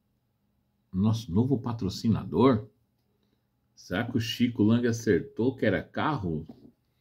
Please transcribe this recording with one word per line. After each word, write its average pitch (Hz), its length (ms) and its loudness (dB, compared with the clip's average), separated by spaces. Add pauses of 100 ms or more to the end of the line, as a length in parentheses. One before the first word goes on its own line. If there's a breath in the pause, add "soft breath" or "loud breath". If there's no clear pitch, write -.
(920)
nosso 107 400 0
novo 127 240 2
patrocinador? 113 1080 0 (1040)
Será 92 300 -4
que 117 140 -4
o 113 40 2
Chico 117 440 0
Lang 117 240 4
acertou 113 680 0
que - 100 -4
era 92 160 2
carro 101 640 -4 (560)